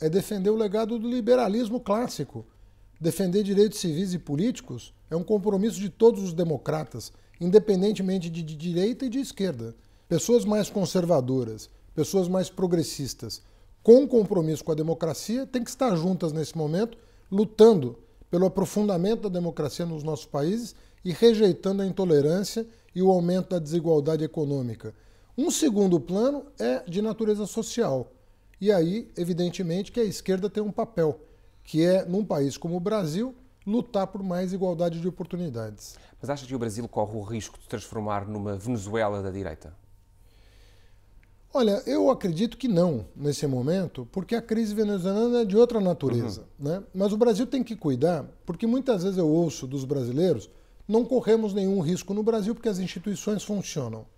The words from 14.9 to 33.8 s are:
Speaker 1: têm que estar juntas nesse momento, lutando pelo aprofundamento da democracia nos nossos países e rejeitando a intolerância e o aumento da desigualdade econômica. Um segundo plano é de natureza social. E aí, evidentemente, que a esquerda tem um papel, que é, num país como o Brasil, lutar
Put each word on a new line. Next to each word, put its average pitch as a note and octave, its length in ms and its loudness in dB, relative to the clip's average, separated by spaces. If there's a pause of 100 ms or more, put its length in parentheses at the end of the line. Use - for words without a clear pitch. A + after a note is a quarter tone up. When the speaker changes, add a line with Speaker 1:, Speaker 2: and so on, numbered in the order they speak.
Speaker 1:
têm B3 180 -4
que - 60 -12
estar A#3 260 0
juntas E3 340 0
nesse D3+ 240 -4
momento, E3 440 -2 (340)
lutando G3 640 6 (320)
pelo F3 140 2
aprofundamento F#3+ 800 0
da G#3 80 -4
democracia F3 560 -4
nos D#3+ 160 -8
nossos D3+ 240 -6
países F3+ 480 -4 (280)
e F3+ 80 -4
rejeitando G3 720 4
a G3 60 -2
intolerância F3+ 840 2 (260)
e F3 60 -2
o F#3+ 100 6
aumento F3+ 380 2
da F3+ 100 -2
desigualdade D#3 640 0
econômica. C#3 720 -4 (440)
Um D#4+ 120 0
segundo G3+ 480 2
plano A#3+ 460 -2 (140)
é B3 220 -2
de F3+ 200 -6
natureza G#3+ 460 -2
social. F#3 640 -4 (480)
E G3 100 2
aí, G3 460 2
evidentemente, F3 760 -2
que A#3+ 100 -2
a A3+ 40 4
esquerda F#3+ 460 -2
tem G#3+ 120 -4
um G#3 80 -4
papel, E3+ 480 -2 (460)
que D#3 180 0
é, F3+ 220 4
num F#3 220 -2
país C#3 320 -2
como E3+ 180 -6
o F3+ 40 -4
Brasil, G#3 540 -4 (320)
lutar G3+ 420 -2